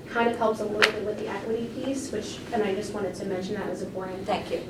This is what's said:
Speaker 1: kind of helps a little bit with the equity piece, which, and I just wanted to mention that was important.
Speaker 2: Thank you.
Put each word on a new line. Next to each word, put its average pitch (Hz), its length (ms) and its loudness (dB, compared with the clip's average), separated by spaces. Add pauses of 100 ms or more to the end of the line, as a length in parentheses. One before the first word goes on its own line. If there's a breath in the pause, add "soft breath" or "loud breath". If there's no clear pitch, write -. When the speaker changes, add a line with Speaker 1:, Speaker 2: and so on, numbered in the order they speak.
(100)
Speaker 1:
kind 233 180 4
of 226 80 4
helps 220 240 4
a 214 60 0
little 214 260 6
bit 196 140 -4
with - 120 0
the - 100 -4
equity 226 460 -2
piece, 262 380 -2
which, - 260 -4 (140)
and 220 100 4
I 196 120 2
just 208 180 -2
wanted 196 220 -2
to 202 100 -6
mention 190 300 0
that 190 160 -2
was 180 100 -4
important. 185 460 -4
Speaker 2:
Thank 185 240 0
you. 247 200 0